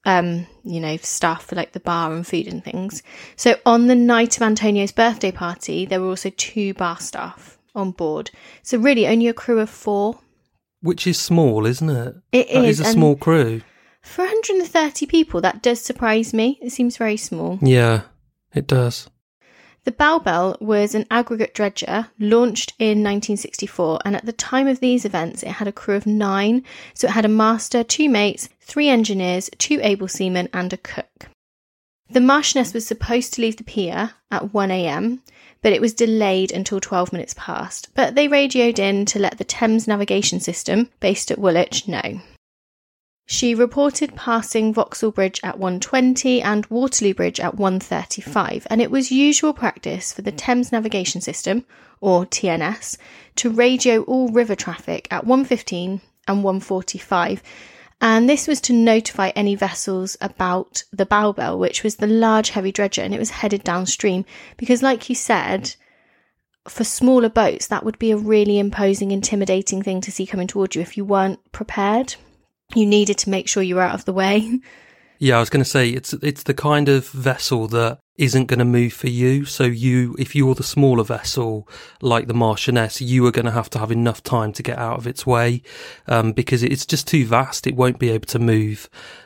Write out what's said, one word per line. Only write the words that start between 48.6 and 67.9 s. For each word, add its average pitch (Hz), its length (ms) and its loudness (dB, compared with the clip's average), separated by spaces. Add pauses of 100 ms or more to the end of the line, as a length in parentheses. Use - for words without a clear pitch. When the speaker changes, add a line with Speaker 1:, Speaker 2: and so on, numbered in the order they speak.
Speaker 1:
and 226 100 2
it - 80 2
was 262 220 0
usual 285 420 2
practice - 580 -6
for 196 120 -14
the 202 80 -4
Thames 247 400 -2
Navigation 214 500 -4
System, 190 420 -4 (380)
or 185 240 4
T - 240 -4
N 160 140 -2
S, - 340 -6 (380)
to 240 160 -2
radio 240 540 4
all 262 240 0
river 220 260 2
traffic - 560 -8
at - 160 -4
one 262 180 4
fifteen 190 560 -4 (260)
and 196 160 0
one 190 160 0
forty-five, 185 840 -4 (580)
and 226 260 4
this 285 200 2
was 294 140 0
to - 120 0
notify 226 640 2
any 202 180 0
vessels 190 680 -4
about 185 600 -4 (100)
the 196 140 0
Bow 208 260 2
Bell, - 280 -4
which - 240 -2
was 214 140 -2
the 214 100 0
large 220 420 4
heavy 190 220 -2
dredger, 196 320 -2
and 196 100 -4
it - 60 -6
was 220 100 -4
headed 202 340 -4
downstream, 185 640 -2 (320)
because 247 240 2
like 262 260 0
you 254 60 -4
said, 190 640 -2 (920)
for - 160 -6
smaller 247 460 4
boats, - 380 2
that - 180 -4
would 214 140 -6